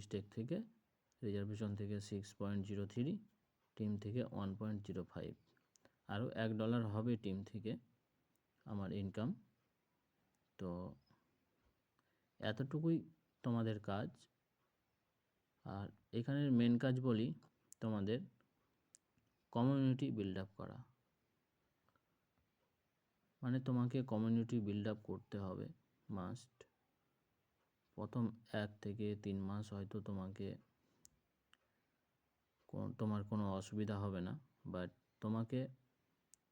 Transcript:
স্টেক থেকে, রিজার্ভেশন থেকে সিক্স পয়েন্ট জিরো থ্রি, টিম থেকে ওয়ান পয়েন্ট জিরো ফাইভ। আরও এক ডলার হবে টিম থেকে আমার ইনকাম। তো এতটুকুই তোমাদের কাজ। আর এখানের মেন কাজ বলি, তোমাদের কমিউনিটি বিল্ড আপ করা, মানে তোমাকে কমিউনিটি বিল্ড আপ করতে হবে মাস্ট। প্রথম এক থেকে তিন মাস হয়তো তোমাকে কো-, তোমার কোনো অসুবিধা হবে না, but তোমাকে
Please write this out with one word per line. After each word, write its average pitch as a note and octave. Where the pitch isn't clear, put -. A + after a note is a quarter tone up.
স্টেক G2+
থেকে, B2
রিজার্ভেশন G#2
থেকে G2+
সিক্স G2
পয়েন্ট G2+
জিরো G2+
থ্রি, C#3
টিম G#2
থেকে A2
ওয়ান G2
পয়েন্ট G#2+
জিরো F#2
ফাইভ। E2
আরও G#2
এক A2+
ডলার A#2
হবে A2
টিম G2
থেকে G#2+
আমার G2
ইনকাম। G2+
তো F2
এতটুকুই C3+
তোমাদের A2+
কাজ। G#2
আর G2
এখানের C#3
মেন A#2+
কাজ B2+
বলি, B2+
তোমাদের A2
কমিউনিটি C3
বিল্ড G2
আপ G2
করা, F#2
মানে C3
তোমাকে B2
কমিউনিটি A2+
বিল্ড G2+
আপ G#2+
করতে -
হবে F#2+
মাস্ট। G2
প্রথম A2+
এক G#2
থেকে G#2
তিন G2
মাস G#2
হয়তো G2+
তোমাকে G2
কো-, G2+
তোমার G#2+
কোনো G#2+
অসুবিধা G#2
হবে G2
না, F#2
but F2+
তোমাকে A2+